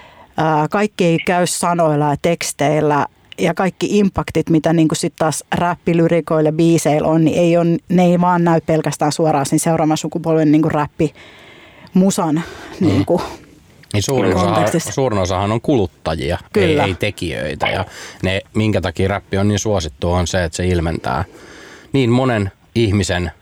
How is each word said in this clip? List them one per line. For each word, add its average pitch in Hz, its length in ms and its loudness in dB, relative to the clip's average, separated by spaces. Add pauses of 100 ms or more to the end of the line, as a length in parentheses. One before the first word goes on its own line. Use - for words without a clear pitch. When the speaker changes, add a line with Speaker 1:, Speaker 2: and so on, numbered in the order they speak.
(400)
Speaker 1:
ää, 156 300 0
kaikki 208 340 -2
ei 170 140 2
käy 180 280 0
sanoilla 160 640 0
ja 139 120 0
teksteillä, 151 840 0 (320)
ja 170 160 0
kaikki 190 440 -2
impaktit, 165 520 -2
mitä 160 220 2
niinku 165 220 2
sit - 240 -4
taas 156 260 -2 (100)
räppilyrikoilla, 165 1000 0
biiseillä 160 560 2
on, 160 160 4
niin 151 140 2
ei 170 180 4
on, 170 220 2 (100)
ne 180 160 4
ei 175 160 4
vaan 175 240 2
näy 165 220 2
pelkästään 156 460 0
suoraan 156 340 0
siinä 156 160 0
seuraavan 160 340 2
sukupolven 160 560 0
niinku 156 160 2
räppimusan - 1700 -2 (380)
Speaker 2:
Mm. 113 60 0
Speaker 1:
niinku 98 360 0 (680)
Speaker 2:
Niin 104 100 -2
suurin 123 320 0
osahan, 110 200 0
Speaker 1:
kontekstissa. 110 380 0
Speaker 2:
suurin 123 260 0
osahan 95 340 0
on 113 80 -2
kuluttajia, 85 800 -2 (180)
ei, - 120 2
Speaker 1:
Kyllä. 147 160 0
Speaker 2:
ei 95 100 -2
tekijöitä. 76 720 -6
Ja - 160 -4 (380)
ne, 95 180 -2 (140)
minkä 107 260 0
takia 92 280 -2
räppi 98 300 -4
on 101 100 0
niin 104 100 0
suosittu, 87 540 -4
on 90 140 0
se, 90 180 -2
että 85 120 -6
se 90 100 -4
ilmentää 82 580 -2 (680)
niin 131 180 2
monen 120 400 0 (240)
ihmisen 95 560 0 (120)